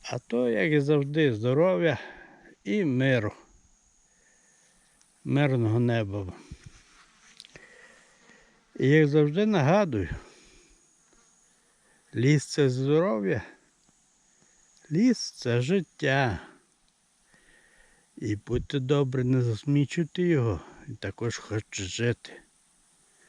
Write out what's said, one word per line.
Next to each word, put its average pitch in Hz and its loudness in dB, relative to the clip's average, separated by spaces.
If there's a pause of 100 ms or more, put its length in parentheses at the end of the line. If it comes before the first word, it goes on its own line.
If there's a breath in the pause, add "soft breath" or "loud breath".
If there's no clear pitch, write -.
А 123 -6
то, 120 -2
як 117 2
і 151 4
завжди, 143 2
здоров'я 151 2 (640 loud breath)
і 202 -2
миру. 127 2 (1900 soft breath)
Мирного 131 2
неба 113 -2
вам. 92 -10 (2500 loud breath)
І 135 2
як 151 6
завжди 151 2
нагадую, 160 2 (2000 loud breath)
ліс — 139 2
це 143 0
здоров'я, 156 0 (1500 soft breath)
ліс — 220 2
це 120 0
життя. 135 -2 (1800 loud breath)
І 104 -4
будьте 120 -6
добрі, 131 0
не 127 2
засмічуйте 143 -2
його, 123 2 (260 loud breath)
і 123 -14
також 110 -8
хоче - -8
жити. - -6 (880 soft breath)